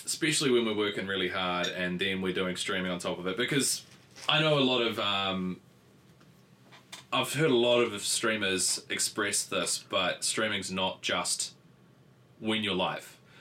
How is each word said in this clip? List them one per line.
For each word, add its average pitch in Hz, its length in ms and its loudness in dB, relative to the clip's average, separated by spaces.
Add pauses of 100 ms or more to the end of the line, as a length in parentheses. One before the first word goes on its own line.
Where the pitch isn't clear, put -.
especially 156 440 0
when 120 160 4
we're 107 80 0
working 101 320 0
really 95 240 0
hard 90 380 0
and 90 320 -2
then 95 220 -2
we're 92 120 0
doing 92 220 -2
streaming 92 360 -2
on 87 60 -2
top 90 220 -4
of 87 80 -6
it. 95 100 -2
Because 131 460 0 (440)
I 151 140 2
know 156 160 4
a 139 40 4
lot 127 200 2
of, 113 180 0
um, 95 600 -2 (1500)
I've 127 200 0
heard 143 180 4
a 127 40 6
lot 120 260 6
of 104 200 -2
streamers 98 880 0
express - 540 0
this, 90 460 -2
but 95 340 0
streaming's 101 480 -2
not 92 300 -2
just - 520 -2 (880)
when 110 240 0
you're 95 120 0
live. 82 420 -2 (240)